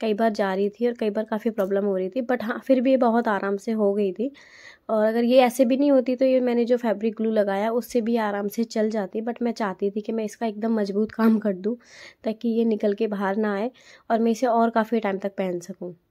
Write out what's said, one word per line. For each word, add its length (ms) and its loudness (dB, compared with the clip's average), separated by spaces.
कई 120 0
बार 160 2
जा 240 -2
रही 160 0
थी 180 -2
और 60 -2
कई 160 -4
बार 160 -4
काफ़ी 240 -4
प्रॉब्लम 360 0
हो 120 0
रही 120 -4
थी। 120 -4
but 220 -2
हाँ, 160 -4
फिर 220 2
भी 100 4
ये 60 6
बहुत 300 2
आराम 300 -2
से 140 -6
हो 220 2
गई 180 0
थी। 200 -4
और 160 2
अगर 180 2
ये 160 6
ऐसे 260 6
भी 120 2
नहीं 140 4
होती 240 4
तो 100 2
ये 140 4
मैंने 260 2
जो 120 2
फैब्रिक 380 -2
ग्लू 160 -2
लगाया 400 0
उससे 300 -2
भी 160 0
आराम 300 -2
से 160 -4
चल 260 -2
जाती, 320 -4
but 200 -6
मैं 100 -2
चाहती 400 -4
थी 100 -6
कि 100 -8
मैं 140 -4
इसका 200 -8
एकदम 340 -2
मजबूत 320 -2
काम 280 2
कर 140 -2
दूँ 240 -6
ताकि 260 -4
ये 160 0
निकल 280 0
के 140 -2
बाहर 280 -2
ना 200 -2
आए 160 -4
और 80 2
मैं 120 2
इसे 160 -2
और 220 2
काफ़ी 300 0
टाइम 180 -2
तक 140 -6
पहन 280 -4
सकूँ। 360 -14